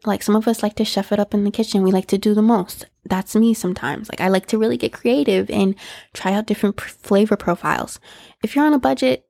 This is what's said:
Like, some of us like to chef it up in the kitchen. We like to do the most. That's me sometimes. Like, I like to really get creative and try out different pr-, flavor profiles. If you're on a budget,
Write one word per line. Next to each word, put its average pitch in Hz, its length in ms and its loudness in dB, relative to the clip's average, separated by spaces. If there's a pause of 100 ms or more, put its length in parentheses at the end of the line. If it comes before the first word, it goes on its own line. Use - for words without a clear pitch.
Like, 202 180 -2
some 208 120 2
of 220 140 2
us 226 140 -2
like 208 140 -4
to 220 80 0
chef - 280 -4
it 208 80 2
up 202 120 -4
in 202 120 0
the 202 80 0
kitchen. 208 300 0
We 190 100 4
like 185 160 0
to 196 100 0
do 208 160 0
the 214 80 4
most. 220 440 0 (180)
That's 190 320 -2
me 226 180 4
sometimes. 180 560 -6
Like, - 100 -10
I 185 80 0
like 190 180 2
to 220 120 0
really 226 180 0
get - 160 -4
creative 226 560 0
and 196 280 0 (360)
try 190 200 -4
out 214 140 -2
different 208 300 -2
pr-, - 120 -12
flavor 208 480 2
profiles. - 640 -4 (420)
If - 140 -6
you're 294 100 4
on 302 80 4
a 277 60 4
budget, 262 500 0